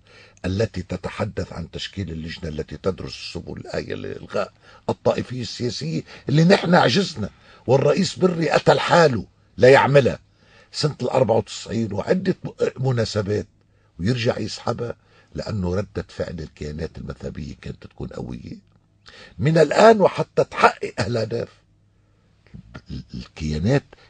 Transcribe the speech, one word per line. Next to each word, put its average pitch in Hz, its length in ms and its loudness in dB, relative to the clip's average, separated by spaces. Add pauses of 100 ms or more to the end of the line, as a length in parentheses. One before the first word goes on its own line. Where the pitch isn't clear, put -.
(460)
التي 95 360 -2
تتحدث - 720 -8
عن - 180 -12
تشكيل - 400 -10
اللجنة 80 380 -10
التي 76 280 -10
تدرس - 560 -6
سبل - 240 -12
الآية - 380 -8
لإلغاء 50 580 -8 (360)
الطائفية 117 520 -2
السياسية - 640 -6 (260)
اللي 151 140 6
نحن 180 320 6
عجزنا، 135 540 2 (380)
والرئيس 139 520 2
بري 165 300 0
قتل - 300 4
حاله 143 460 4 (320)
ليعملها 123 640 6 (520)
سنة - 300 -4
الأربعة 123 340 2
وتسعين 110 580 -4
وعدة 180 500 -2
م-، - 60 -10 (400)
مناسبات، 104 580 -2 (520)
ويرجع 117 400 -2
يسحبها - 560 -8 (400)
لأنه 90 400 -4
ردة 95 320 -6
فعل 85 320 -10
الكيانات 76 580 -10
المذهبية 69 640 -12
كانت - 220 -14
تكون - 240 -14
قوية. - 500 -12 (840)
من 160 180 2
الآن 175 440 6
وحتى - 420 2
تحقق - 580 0
أهداف 113 480 -4 (1400)
ال-، 67 140 -10 (100)
الكيانات، 78 720 -2 (260)